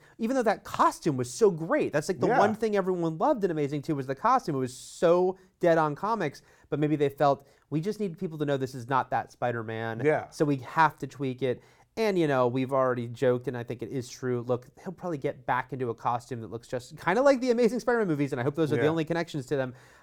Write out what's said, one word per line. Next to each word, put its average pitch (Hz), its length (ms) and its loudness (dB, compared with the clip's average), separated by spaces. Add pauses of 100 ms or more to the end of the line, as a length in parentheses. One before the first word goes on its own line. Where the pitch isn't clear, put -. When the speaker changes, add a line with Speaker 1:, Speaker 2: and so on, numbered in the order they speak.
(200)
Speaker 1:
even 233 160 0
though 254 80 2
that 196 220 0
costume 247 500 0
was 123 180 -4
so 214 160 4
great, 165 440 -2
that's, 147 160 0
like, 165 100 -4
the 180 80 2
Speaker 2:
Yeah. 240 120 2
Speaker 1:
one 208 140 4
thing 208 220 -2
everyone 175 420 0
loved 233 280 0
in 180 60 0
Amazing 147 300 -2
two 156 140 -2
was 131 120 -4
the 135 80 -2
costume. 240 400 0
It 135 40 -2
was 127 140 -4
so 180 640 2 (240)
dead 170 160 6
on 151 180 2
comics, 196 460 -4 (280)
but 143 100 -2
maybe 151 180 2
they 139 100 4
felt, 139 380 2 (240)
"We 151 100 -2
just 208 220 -4
need 185 160 -6
people 160 220 -8
to 151 60 -2
know 143 120 2
this 131 180 -4
is 120 140 -10
not 131 220 2
that 117 200 -2
Spider-Man, 113 720 -4
Speaker 2:
Yeah. 139 280 0
Speaker 1:
so - 120 0
we 147 140 0
have 151 400 2
to 139 100 -10
tweak 131 340 -6
it." 127 200 -2 (340)
And, 208 220 0
you 160 100 4
know, 131 200 4
we've 131 260 -2
already 127 340 2
joked, 123 400 0
and 123 80 -4
I 120 80 -6
think 120 200 -10
it 101 80 -8
is 123 180 -6
true. 123 320 -4
Look, 120 260 -4 (160)
he'll 190 80 -10
probably 170 280 -8
get 131 260 -6
back 127 260 -2
into 123 200 -4
a - 20 -2
costume 120 480 -6
that 104 80 -12
looks 113 180 -12
just 131 300 -10
kinda 196 240 0
like 277 180 6
the 247 120 2
Amazing 233 300 2
Spider-Man 233 260 0
movies, 143 260 0
and 123 80 -2
I - 20 0
hope 147 120 -2
those 156 180 0
are 135 40 2
the 117 60 2
Speaker 2:
Yeah. 151 60 6
Speaker 1:
only 160 160 0
connections 165 400 -4
to 151 100 -4
them. 127 200 -2 (280)